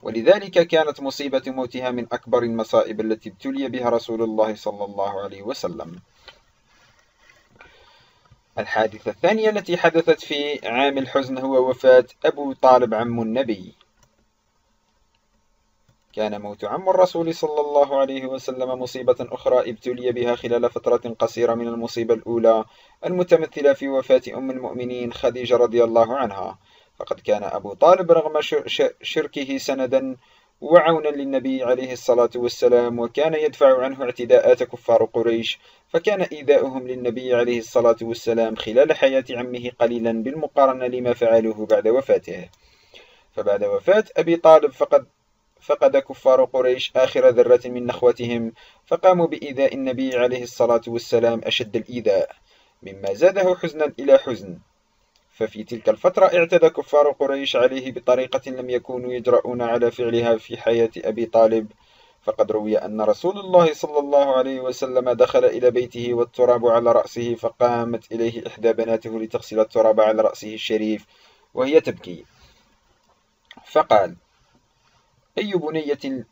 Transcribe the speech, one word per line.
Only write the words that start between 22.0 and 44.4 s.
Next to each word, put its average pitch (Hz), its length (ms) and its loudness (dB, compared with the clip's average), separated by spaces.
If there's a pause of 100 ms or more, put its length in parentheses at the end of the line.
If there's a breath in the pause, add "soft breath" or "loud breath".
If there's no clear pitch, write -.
الأولى، 113 520 2 (400 soft breath)
المتمثلة 160 680 2
في 139 160 -6
وفاة 131 320 2 (120)
أم 131 180 -8
المؤمنين 123 640 -8
خديجة 120 440 -2
رضي 117 260 4
الله 113 340 2
عنها، 98 400 -6 (420 soft breath)
فقد - 200 -8
كان 104 240 -2
أبو 101 300 -8
طالب 170 380 4
رغم 156 300 2
ش-، 151 140 -6 (100)
ش-، - 360 -4
شركه 139 560 -8
سندا 131 600 -4 (440 soft breath)
وعونا 156 480 2
للنبي 135 540 -4
عليه 127 300 -2
الصلاة 120 420 2
والسلام، 120 640 0
وكان 143 340 -2
يدفع 139 500 2
عنه 135 200 -6
اعتداءات 123 600 4
كفار 113 420 0
قريش، 117 540 -2 (300 soft breath)
فكان 190 320 -2
إيذاؤهم 135 640 0
للنبي 127 460 -4
عليه 120 260 0
الصلاة 117 420 2
والسلام 113 540 -2
خلال 131 380 2
حياة 135 380 0
عمه 123 480 -8
قليلاً 117 440 -2
بالمقارنة 135 640 0
لما 123 260 -4
فعلوه 110 520 0
بعد 104 220 2
وفاته. 98 640 -2 (840 soft breath)
فبعد - 320 -2
وفاة 131 400 2 (140)
أبي 165 180 0
طالب 160 360 6